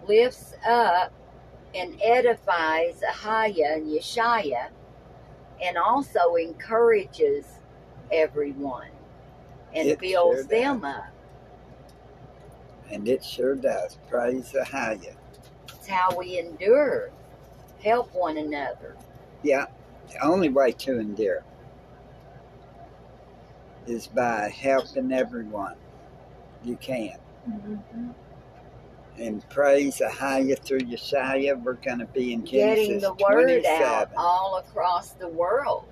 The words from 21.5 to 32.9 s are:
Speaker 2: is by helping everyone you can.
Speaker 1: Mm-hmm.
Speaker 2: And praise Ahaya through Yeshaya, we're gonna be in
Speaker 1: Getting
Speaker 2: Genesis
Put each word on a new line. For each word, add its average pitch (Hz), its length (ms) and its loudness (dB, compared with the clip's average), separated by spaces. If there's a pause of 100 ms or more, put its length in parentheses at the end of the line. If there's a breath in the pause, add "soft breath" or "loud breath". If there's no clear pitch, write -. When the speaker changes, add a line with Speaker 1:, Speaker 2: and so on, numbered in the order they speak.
Speaker 2:
is 117 220 -8
by 113 420 -2
helping 131 640 -2
everyone 107 640 -4 (880)
you 120 140 -6
can. 113 420 -8 (280)
Speaker 1:
Mm-hmm. 214 640 -10 (1080)
Speaker 2:
And 110 320 -8
praise 139 500 2
Ahaya 135 580 0
through 135 220 -2
Yeshaya, 135 840 -2
we're 123 120 -4
gonna 120 340 -6
be 123 260 -2
in 117 80 -4
Speaker 1:
Getting 214 460 2
Speaker 2:
Genesis 202 160 -2